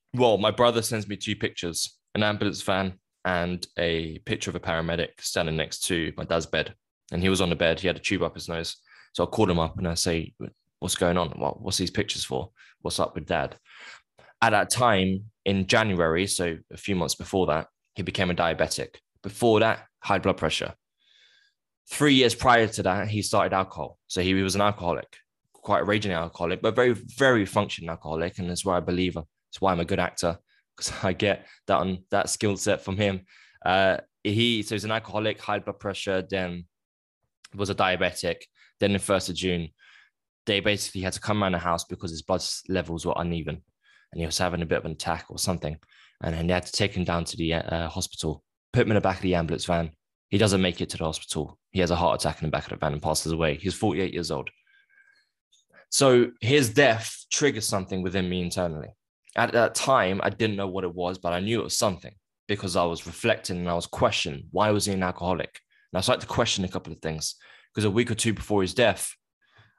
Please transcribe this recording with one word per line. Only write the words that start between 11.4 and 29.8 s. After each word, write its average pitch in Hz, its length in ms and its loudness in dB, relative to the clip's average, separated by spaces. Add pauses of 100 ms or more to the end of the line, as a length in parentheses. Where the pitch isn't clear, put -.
what's - 160 -4
these 90 140 -2
pictures - 320 -4
for? - 280 -6 (300)
What's - 180 -4
up - 160 -2
with 78 100 -8
Dad?" 76 320 -2 (840)
At 113 100 6
that 98 180 2
time 101 560 2 (200)
in 95 220 2
January, 92 580 4
so 85 320 -2 (140)
a - 60 -16
few - 180 -4
months 82 200 -2
before 92 320 0
that, 78 200 -2 (280)
he - 60 -8
became 90 300 -2
a 87 40 0
diabetic. 82 600 -2 (260)
Before 110 380 2
that, 110 260 2 (140)
high 98 200 0
blood 92 180 0
pressure. - 360 -2 (1160)
Three 147 240 4
years 127 220 8
prior 120 320 6
to 107 160 -4
that, 95 240 0
he 104 140 -2
started 98 320 2
alcohol. 92 440 -2 (100)
So - 140 -4
he 92 120 2
was 95 220 2
an 101 60 2
alcoholic, 98 560 0 (360)
quite - 280 0
a - 40 0
raging 101 260 0
alcoholic, 85 500 -4
but 110 140 0
very, 123 180 4
very 120 520 2
functioning 98 440 -2
alcoholic. 82 500 -4
And 87 100 -4
that's 87 160 -6
why 92 120 2
I - 40 2
believe, 90 340 -2
that's - 440 -14
why 95 120 2
I'm 85 80 0
a 85 60 0